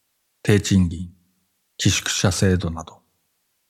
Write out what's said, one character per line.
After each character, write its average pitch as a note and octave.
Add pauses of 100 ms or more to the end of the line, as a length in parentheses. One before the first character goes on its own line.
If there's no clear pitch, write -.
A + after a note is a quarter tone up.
(440)
低 G#2
賃 F#2+
金、 E2+ (680)
寄 -
宿 -
舎 -
制 F#2
度 F2
な E2
ど - (680)